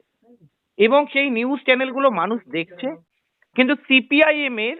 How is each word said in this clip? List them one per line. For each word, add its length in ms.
এবং 280
সেই 240
নিউজ 300
চ্যানেলগুলো 500
মানুষ 380
দেখছে, 400
কিন্তু 180
সিপিআইএম 840
এর 220